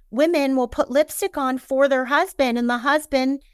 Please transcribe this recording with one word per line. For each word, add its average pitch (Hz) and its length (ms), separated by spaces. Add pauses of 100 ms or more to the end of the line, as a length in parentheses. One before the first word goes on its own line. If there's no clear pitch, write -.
(120)
women 277 440
will 247 120
put - 240
lipstick 302 460
on 262 200
for 269 300
their 254 180
husband 277 520
and 240 120
the 240 100
husband 269 640 (120)